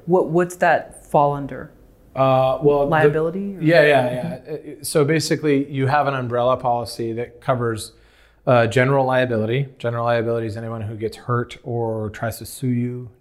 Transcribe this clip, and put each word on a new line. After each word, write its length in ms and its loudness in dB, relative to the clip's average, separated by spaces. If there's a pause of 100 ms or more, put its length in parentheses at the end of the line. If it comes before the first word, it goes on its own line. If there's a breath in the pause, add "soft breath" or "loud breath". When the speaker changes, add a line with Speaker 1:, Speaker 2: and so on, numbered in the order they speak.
Speaker 1:
What, 240 4
what's 260 0
that 480 0
fall 300 2
under? 380 -10 (420)
Speaker 2:
Uh, 480 2
well, 160 4
the 80 2
Speaker 1:
Liability 680 0
or 60 -12
Speaker 2:
Yeah, 220 6
yeah, 640 2
yeah. 80 -10
Uh, 280 -14
so 220 0
basically, 640 0
you 180 -2
have 180 2
an 80 0
umbrella 420 0
policy 560 -4
that 300 -10
covers, 500 -4 (540 soft breath)
uh, 200 6
general 380 2
liability. 720 0
General 300 -4
liability 400 0
is 100 -8
anyone 240 -10
who 160 -8
gets 220 -6
hurt 460 -4
or 440 -4
tries 300 -8
to 80 -14
sue 220 -6
you 420 -4 (100)